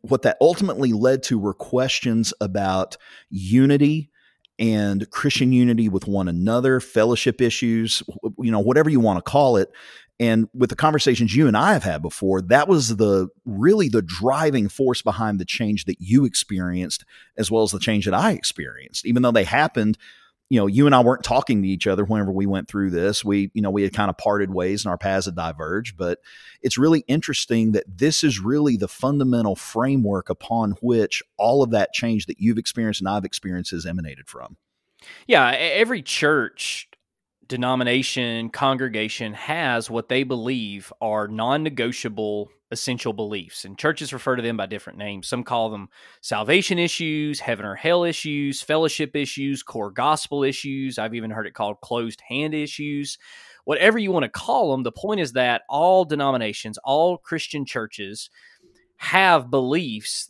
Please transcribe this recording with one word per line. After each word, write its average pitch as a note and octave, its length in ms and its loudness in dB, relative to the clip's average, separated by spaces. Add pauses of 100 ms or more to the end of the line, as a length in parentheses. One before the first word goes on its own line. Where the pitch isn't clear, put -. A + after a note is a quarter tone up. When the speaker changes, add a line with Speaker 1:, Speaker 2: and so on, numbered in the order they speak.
Speaker 1:
what B2 220 0
that - 180 2
ultimately C#3 540 4
led B2+ 300 2
to A#2 140 0
were G2 140 -2
questions B2 880 0
about F#2+ 560 -2 (320)
unity C#3+ 840 4 (480)
and G#2 520 0
Christian C3 420 2
unity A#2+ 380 4
with F#2+ 180 -2
one G2 180 0
another, A#2 540 2
fellowship A#2 640 2
issues, A2+ 600 0 (200)
w-, A2+ 240 -4
you A2+ 40 2
know, G#2+ 100 2
whatever C3+ 280 4
you C#3+ 100 4
wanna G2+ 220 4
call C3+ 380 4
it. F#2+ 120 2 (480)
And A2+ 360 2
with B2+ 160 2
the - 40 -8
conversations B2+ 600 2
you D3+ 100 6
and G#2+ 100 4
I F3+ 180 4
have C3 100 0
had D#2 160 -2
before, F#2 400 -2
that A#2+ 260 4
was C3+ 300 2
the, G2 320 4 (160)
really C3+ 460 2
the A2 100 2
driving A#2 720 0
force B2+ 320 0
behind G#2 360 -2
the F2+ 60 -4
change G#2 400 -2
that - 160 -6
you A#2 240 4
experienced, F2+ 800 -4 (320)
as G2+ 140 -2
well A2+ 120 4
as G#2 100 0
the F#2+ 60 -4
change G#2 280 0
that F#2 80 0
I F#3 180 2
experienced. - 720 -8
Even A#2+ 180 2
though B2 100 4
they G#2+ 120 4
happened, A2+ 540 0 (500)
you A#2 120 4
know, G2 80 4
you B2+ 180 6
and C#3+ 80 6
I B2+ 60 8
weren't B2 240 2
talking A#2+ 360 0
to F#2+ 80 0
each F#2+ 200 -2
other G2 160 2
whenever G#2 260 0
we G2 160 0
went G2 220 -2
through G2 220 -2
this. F2+ 340 0
We, G2 280 0
you G#2+ 80 -2
know, G2 120 0
we G2+ 100 2
had G2 100 0
kind G#2 160 -2
of F2+ 80 -4
parted G2+ 380 0
ways F#2 300 -2
and G2+ 60 -4
our F2 60 -2
paths F#2+ 300 -2
had F#2 80 -8
diverged, E2+ 640 -6
but F2 240 -4 (420)
it's - 160 -2
really D#3 300 4
interesting A#2 640 0
that G#2 100 0 (160)
this D3+ 240 0
is C3 160 2
really C3 380 0
the F#2 100 -2
fundamental B2+ 720 0
framework A2+ 720 0
upon G#2+ 500 -2
which A#2 400 0 (160)
all B2 280 4
of A#2 80 0
that G2+ 200 2
change A2+ 340 -2
that F2 120 -8
you've G#2+ 200 2
experienced A2+ 420 -4
and F#2 80 -4
I've G2 160 -2
experienced F2+ 480 -8
has E2+ 140 -6
emanated E2 420 -8
from. - 280 -16 (720)
Speaker 2:
Yeah, E3 240 6
e-, C#3+ 300 0
every A#3 200 0
church, - 880 -2 (600)
denomination, B2 1000 -2
congregation A#2 840 -4
has C3+ 560 -4
what A2+ 180 -6
they B2+ 140 0
believe A#2 800 -6
are G#2+ 260 -2
non-negotiable A2+ 1200 -4 (220)
essential A#2+ 400 -6
beliefs, G#2 520 -10
and F#2+ 140 -18
churches D3+ 340 -4
refer B2+ 220 -4
to B2 80 -4
them A#2 140 -4
by G2 100 -6
different G2+ 320 -14
names. G2+ 300 -12
Some B2 160 -6
call A2+ 260 -4
them G2+ 180 -12 (320)
salvation E3 600 0
issues, D3+ 580 -4
heaven G#2+ 260 -6
or G2 120 -8
hell F3 260 0
issues, C#3+ 580 -4
fellowship D3+ 540 -2
issues, C#3 480 -6
core G2+ 300 -8
gospel C#3+ 500 -2
issues. C3+ 560 -4
I've A2 160 -6
even A2 160 -8
heard A2 160 -8
it - 80 -16
called G#2 260 -6
closed A#2 480 -6
hand D3+ 260 -6
issues. D3 640 -8 (480)
Whatever G#3 340 2
you G3 100 -2
wanna D3 180 0
call F#3+ 440 0
them, C3 100 0
the A#2+ 80 -4
point G#3 300 -4
is B2+ 140 -4
that B2 340 0
all F3+ 360 4
denominations, C3 800 -2
all E3 360 2
Christian D#3 460 -8
churches G#2+ 640 -10 (640)
have E3+ 520 2
beliefs C3 800 -2